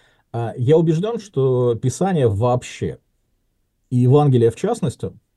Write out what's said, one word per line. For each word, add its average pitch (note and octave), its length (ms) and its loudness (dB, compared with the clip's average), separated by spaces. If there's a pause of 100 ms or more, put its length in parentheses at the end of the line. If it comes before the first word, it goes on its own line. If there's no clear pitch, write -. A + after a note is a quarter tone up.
(340)
а, A#2 240 -8
я C3+ 200 2
убежден, E3+ 420 0
что B2+ 560 -2
Писание D3 520 -2
вообще, A2 720 -4 (920)
и B2 80 -2
Евангелие B2 540 4
в - 40 -8
частности, F#3 560 -6 (260)